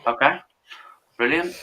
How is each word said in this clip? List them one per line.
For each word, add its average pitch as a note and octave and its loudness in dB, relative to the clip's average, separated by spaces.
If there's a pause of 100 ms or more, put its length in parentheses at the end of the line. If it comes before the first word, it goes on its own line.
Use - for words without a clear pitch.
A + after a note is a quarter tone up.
Okay. C3+ 2 (760)
Brilliant. E3 0